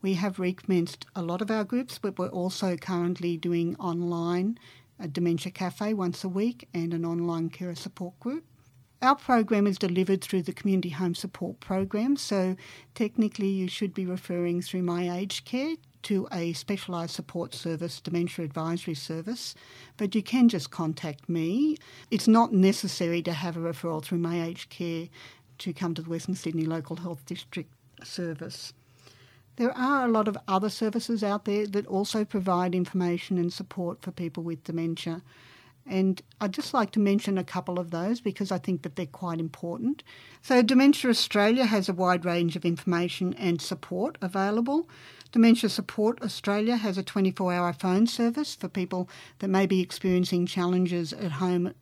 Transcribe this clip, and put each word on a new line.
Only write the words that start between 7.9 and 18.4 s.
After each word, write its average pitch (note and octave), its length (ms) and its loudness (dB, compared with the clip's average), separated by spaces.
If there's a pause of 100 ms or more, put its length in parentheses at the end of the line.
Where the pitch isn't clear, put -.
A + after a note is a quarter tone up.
group. C#4 240 -6 (580)
Our C4 140 6
program A3 520 4
is F#3+ 100 0
delivered F#3 440 2
through F#3 220 0
the E3+ 100 -4
Community F#3 360 0
Home E3+ 240 -2
Support F#3 460 -8
Program, G#3 560 0
so F#3 400 0 (400)
technically G#3 540 0
you F#3+ 180 0
should F#3 260 -4
be F#3+ 120 -2
referring F3 560 -2
through F#3 200 -4
My F3 340 0
Aged F#3 300 -6
Care C#4+ 300 -4 (300)
to G3 260 0
a E3+ 220 -2
specialised F3 600 -6
support E3 400 -8
service, E3 460 -6
dementia E3+ 460 -2